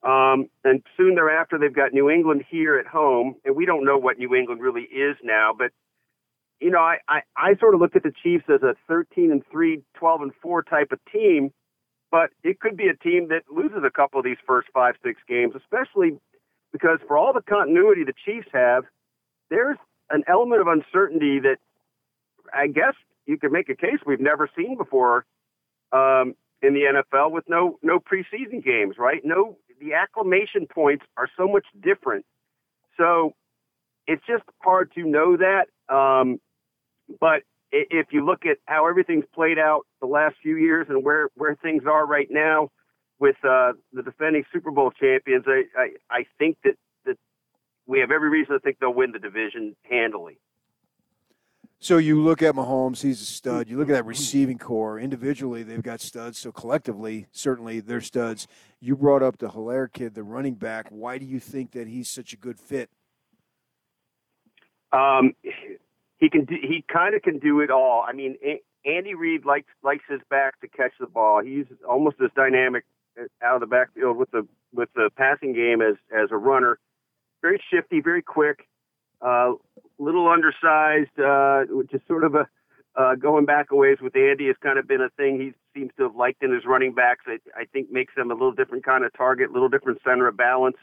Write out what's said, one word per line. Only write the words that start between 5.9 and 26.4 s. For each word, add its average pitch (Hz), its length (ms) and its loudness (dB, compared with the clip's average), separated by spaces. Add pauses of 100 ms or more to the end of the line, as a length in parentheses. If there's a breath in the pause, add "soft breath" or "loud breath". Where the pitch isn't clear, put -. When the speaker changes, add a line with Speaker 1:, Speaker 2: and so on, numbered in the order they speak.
Speaker 1:
you 165 100 0
know, 175 120 2
I, 165 160 2 (100)
I, 147 140 0 (140)
I 180 240 2
sort 220 140 6
of 175 80 4
look 170 140 2
at 185 80 2
the 147 180 -4
Chiefs 175 220 0 (100)
as 139 80 4
a 127 140 2 (120)
thirteen 165 440 0
and 139 180 0
three, 160 320 -2 (140)
twelve 165 260 0
and 139 180 -8
four 170 220 -4
type 151 300 0
of - 80 -6 (120)
team. 170 400 2 (600)
But 165 180 2 (140)
it 185 160 -2
could 214 180 -6
be 190 120 2
a 165 60 -2
team 170 340 -2
that 160 200 -2
loses 185 340 -4
a 135 60 2
couple 139 300 0
of 127 60 -4
these 123 200 -4
first 123 260 0
five, 123 320 2
six 120 240 -6
games, 120 280 -2
especially 185 640 -2 (540)
because 160 340 0
for 143 100 2
all 233 160 4
the 247 80 0
continuity 190 640 2
the 135 100 -6 (120)
Chiefs 214 280 -8
have, 123 300 2 (680)
there's 247 280 -2 (340)
an 156 160 0
element 226 340 4
of 175 60 2
uncertainty 156 720 0
that 135 180 2 (960)
I 143 140 0
guess 156 260 0 (320)
you 151 120 -4
could 147 140 -2
make 143 180 -2
a 131 60 -4
case 254 300 -4
we've 139 140 -2
never 147 380 0
seen 240 200 -6
before, 123 480 2 (680)
um, - 440 2 (260)